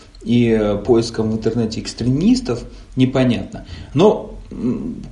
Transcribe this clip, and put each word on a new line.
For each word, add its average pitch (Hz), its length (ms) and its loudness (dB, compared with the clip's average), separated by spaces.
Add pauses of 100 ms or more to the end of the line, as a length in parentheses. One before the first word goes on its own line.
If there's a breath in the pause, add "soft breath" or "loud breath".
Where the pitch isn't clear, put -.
(220 loud breath)
и, 120 260 4
э, 107 280 2
поиском 113 540 2
в 110 40 -2
интернете 110 460 -2
экстремистов, 131 840 0 (300 loud breath)
непонятно. 123 680 0 (300 loud breath)
Но, 185 400 2 (160)
м, - 600 -6